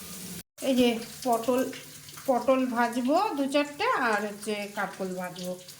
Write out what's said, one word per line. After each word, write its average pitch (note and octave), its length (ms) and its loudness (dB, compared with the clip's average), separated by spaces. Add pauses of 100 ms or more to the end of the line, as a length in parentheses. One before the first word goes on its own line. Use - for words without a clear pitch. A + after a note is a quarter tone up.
(680)
এই C4+ 120 4
যে B3 80 8 (360)
পটল, B3 360 2 (680)
পটল C4 320 4 (140)
ভাজবো A#3+ 420 2 (200)
দু C#4 80 0 (100)
চারটে, D4 320 0 (240)
আর G#3 180 2
হচ্ছে G#3 260 -6 (220)
কাঁকরোল F#3+ 340 -4 (100)
ভাজবো। F3+ 320 -6 (280)